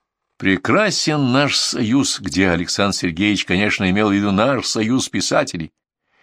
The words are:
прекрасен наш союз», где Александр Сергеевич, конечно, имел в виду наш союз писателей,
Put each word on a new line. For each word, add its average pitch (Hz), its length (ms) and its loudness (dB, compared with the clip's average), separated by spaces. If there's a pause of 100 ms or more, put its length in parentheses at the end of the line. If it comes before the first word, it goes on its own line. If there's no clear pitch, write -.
(380)
прекрасен 147 920 0
наш 135 260 0
союз», 127 640 0
где 90 320 0
Александр 87 460 0
Сергеевич, 95 480 0
конечно, 98 440 0
имел 104 200 2
в 98 40 2
виду 101 200 2
наш 120 340 0
союз 113 420 -2
писателей, 95 640 -4 (500)